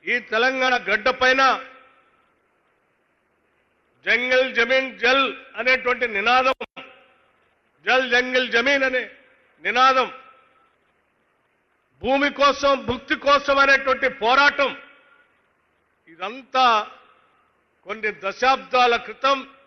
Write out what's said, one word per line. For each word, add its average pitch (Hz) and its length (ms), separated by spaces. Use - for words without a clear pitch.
ఈ 196 80
తెలంగాణ 262 420
గడ్డ 208 200
పైన 262 220
"జంగల్ 254 520
జమీన్ 262 320
జల్" 262 240
అనేటువంటి 247 560
నినాదం, 254 420
"జల్ 254 280
జంగల్ 247 420
జమీన్" 269 340
అనే 254 140
నినాదం, 254 460
భూమి 269 280
కోసం, 277 320
భుక్తి 247 280
కోసం 277 380
అనేటువంటి 269 460
పోరాటం, 277 480
ఇదంతా 240 520
కొన్ని 214 240
దశాబ్దాల 247 680
క్రితం 269 320